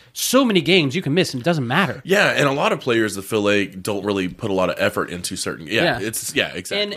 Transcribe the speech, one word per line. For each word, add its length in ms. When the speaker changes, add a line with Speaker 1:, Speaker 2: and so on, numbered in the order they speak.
Speaker 1:
so 320
many 160
games 340
you 80
can 120
miss 180
and 80
it 40
doesn't 220
matter. 380
Speaker 2:
Yeah, 260
and 160
a 60
lot 200
of 80
players 340
that 80
feel 180
like 420
don't 220
really 240
put 220
a 40
lot 160
of 80
effort 320
into 260
certain, 300
yeah, 320
Speaker 1:
Yeah. 80
Speaker 2:
it's, 280
yeah, 200
exactly. 280
Speaker 1:
And, 140